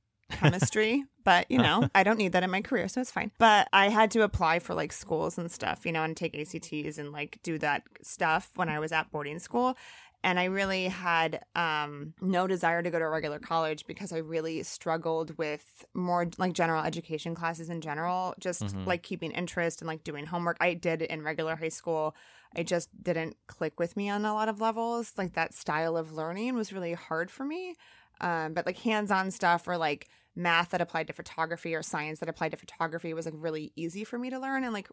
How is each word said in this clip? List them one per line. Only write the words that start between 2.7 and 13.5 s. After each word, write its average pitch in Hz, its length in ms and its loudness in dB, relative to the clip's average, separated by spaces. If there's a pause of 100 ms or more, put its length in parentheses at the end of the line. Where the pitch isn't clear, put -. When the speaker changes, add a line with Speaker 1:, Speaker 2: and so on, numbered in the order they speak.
Speaker 2:
so 247 120 -4
it's 254 100 -4
fine. 196 280 -6
But 214 340 8
I 196 160 8
had 214 220 6
to 226 120 4
apply 175 360 4
for, 175 160 -4
like, 160 180 -2
schools 165 460 -2
and 170 120 -4
stuff, - 360 -4
you 170 60 0
know, 160 100 0
and 160 120 -2
take 165 200 -4
A 151 100 -6
C 160 140 -8
Ts 151 400 -6
and, 143 120 -8
like, 147 320 -10
do 165 180 -4
that 147 240 0 (180)
stuff - 540 0
when 175 120 0
I 151 100 -2
was 156 140 -4
at 160 180 0
boarding 147 280 -6
school. 247 360 0 (500)
And 180 140 4
I 180 60 4
really 190 420 0
had, 170 560 0 (140)
um, 151 640 -2
no 185 260 2
desire 170 340 2
to 170 120 -2
go 170 80 6
to 165 40 2
a 156 60 2
regular 156 300 0
college 156 480 0